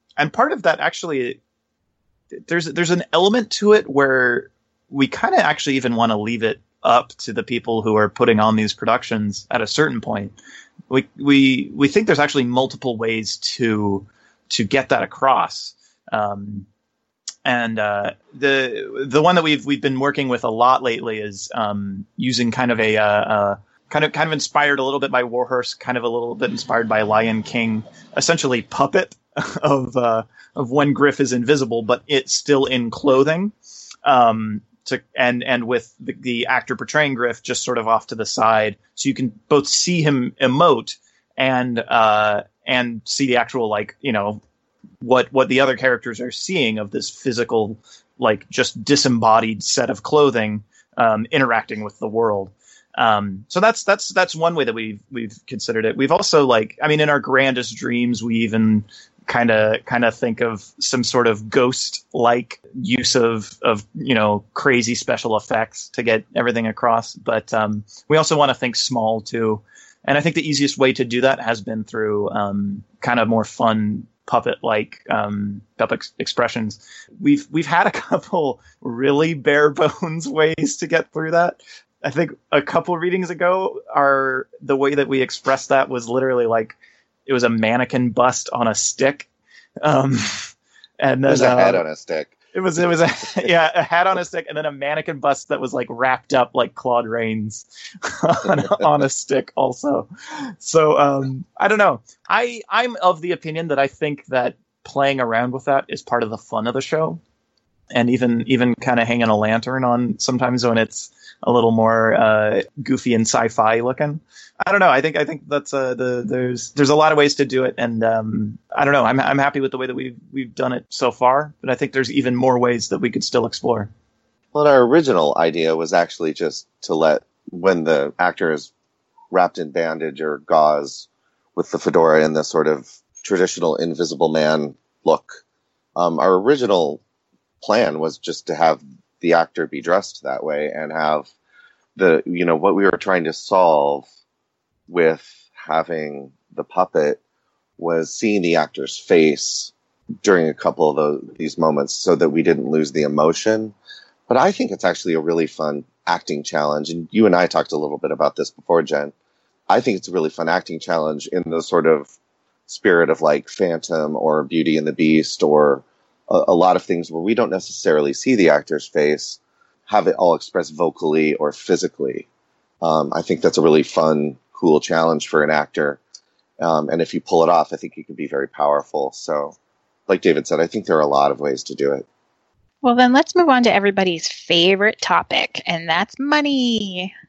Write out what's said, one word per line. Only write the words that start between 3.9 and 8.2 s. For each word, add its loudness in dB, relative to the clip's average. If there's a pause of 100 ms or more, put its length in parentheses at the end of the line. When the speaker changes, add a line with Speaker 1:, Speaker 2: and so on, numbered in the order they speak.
Speaker 1:
we 2
kinda 0
actually 0
even -2
wanna 2
leave -4
it -2 (220)
up 2
to -14
the -6
people -4
who 2
are 4
putting 2